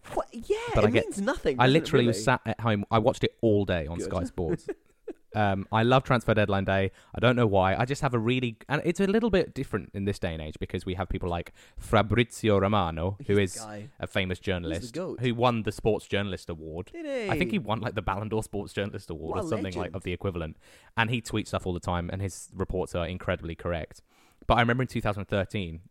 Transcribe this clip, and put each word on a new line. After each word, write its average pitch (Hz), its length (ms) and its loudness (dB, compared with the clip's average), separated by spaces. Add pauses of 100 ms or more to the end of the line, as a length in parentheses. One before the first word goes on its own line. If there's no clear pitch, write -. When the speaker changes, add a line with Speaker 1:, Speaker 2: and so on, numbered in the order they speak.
(140)
Speaker 1:
What? - 180 -2
Yeah, 302 240 -2 (180)
Speaker 2:
But 262 100 4
Speaker 1:
it 415 40 4
Speaker 2:
I - 20 4
get, 339 140 4
Speaker 1:
means 330 160 -6
nothing, 196 400 -2
Speaker 2:
I 123 60 8
Speaker 1:
doesn't 135 100 6
it, - 40 8
Speaker 2:
literally 127 280 4
was 110 80 2
Speaker 1:
really? 110 80 -6
Speaker 2:
sat 127 200 2
at - 160 -4
home. 107 300 2
I 113 80 4
watched 120 240 2
it - 180 -2
all 101 240 4
day 90 220 0
on 87 120 -6
Speaker 1:
Good. 87 120 -4
Speaker 2:
Sky 85 140 0
Speaker 1:
<laughs> - 0 -
Speaker 2:
Sports. - 420 -4 (720)
Um, 98 360 2
I 110 100 4
love 127 220 4
transfer 117 280 2
deadline 101 320 2
day. 98 280 2 (200)
I - 60 -8
don't 120 160 4
know 120 140 4
why. 95 260 4
I 123 120 0
just 139 160 -4
have 131 120 0
a 117 60 2
really, 120 360 -2 (120)
and 147 160 0
it's 170 160 0
a 196 80 4
little 220 220 4
bit 185 220 2
different 123 400 -4
in 98 120 -4
this 98 160 0
day 90 120 -2
and 80 80 -6
age 78 200 -8
because 92 260 -6
we 92 80 -2
have 90 140 -4
people 92 200 -2
like 87 240 -4 (240)
Fabrizio 107 800 4
Romano, 95 600 2 (100)
who 101 120 4
Speaker 1:
He's 98 180 2
Speaker 2:
is - 40 -10
Speaker 1:
the 110 60 -10
guy. 107 220 -12 (100)
Speaker 2:
a - 80 -6
famous 92 320 -2
Speaker 1:
He's - 60 -20
the - 80 -4
Speaker 2:
journalist 87 420 -6
Speaker 1:
goat. 160 240 -6
Speaker 2:
who 120 160 0
won 120 300 2
the 104 80 -2
Sports - 340 0
Journalist 98 440 -4
Award. 80 420 -10
Speaker 1:
Did 339 120 -12
he? 262 260 -6
Speaker 2:
I - 60 0
think 143 140 -2
he 214 80 0
won, 110 220 -2
like, 110 160 -6
the 107 60 -4
Ballon 98 260 -4
d'Or 110 160 -2
Sports - 280 -8
Journalist 101 380 -6
Award 80 240 -6
Speaker 1:
What - 80 -2
Speaker 2:
or 180 40 -4
Speaker 1:
a - 20 -6
Speaker 2:
something 107 240 -2
like 87 40 -6
Speaker 1:
legend. 87 200 -6
Speaker 2:
of 92 80 -8
the 92 80 -4
equivalent. 85 440 -6 (400)
And 113 140 0
he 123 100 -2
tweets 107 280 -4
stuff - 180 -4
all 92 80 -2
the 85 60 -4
time, 87 320 -2
and 95 100 -6
his - 320 -8
reports 90 400 -4
are 87 100 0
incredibly 82 520 -4
correct. - 460 -6 (440)
But - 80 6
I 117 60 6
remember 120 240 2
in 120 40 -4
two 120 120 -4
thousand 104 240 -4
thirteen 92 560 -2 (100)